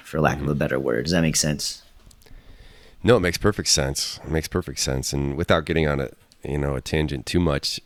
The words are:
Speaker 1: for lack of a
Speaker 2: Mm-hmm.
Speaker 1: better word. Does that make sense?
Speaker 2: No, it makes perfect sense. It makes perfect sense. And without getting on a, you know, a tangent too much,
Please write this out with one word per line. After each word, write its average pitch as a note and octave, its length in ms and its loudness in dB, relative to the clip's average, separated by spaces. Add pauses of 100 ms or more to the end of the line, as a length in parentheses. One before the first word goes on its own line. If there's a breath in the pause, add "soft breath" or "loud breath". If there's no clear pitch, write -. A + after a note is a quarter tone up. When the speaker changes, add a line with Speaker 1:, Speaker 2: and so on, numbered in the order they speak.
Speaker 1:
for - 180 -4
lack D2 180 2
of C#2+ 40 -8
a C#2 80 -2
Speaker 2:
Mm-hmm. D2 80 0
Speaker 1:
better C2+ 220 0
word. B1+ 240 0
Does D#2 80 -2
that F2+ 80 4
make D#2+ 160 2
sense? - 460 -2 (1200 soft breath)
Speaker 2:
No, A#2 120 8
it G2+ 40 4
makes F2 180 2
perfect G2+ 300 0
sense. - 560 0
It C2 80 -10
makes D#2+ 160 0
perfect E2+ 320 -4
sense. C2 320 -2
And C#2 240 -2
without E2 300 0
getting D#2+ 200 2
on C#2+ 140 0
a, C2 80 -4 (340)
you C#2+ 160 -4
know, C#2+ 160 0
a B1+ 60 -4
tangent C#2+ 460 -2
too - 120 0
much, D2+ 480 0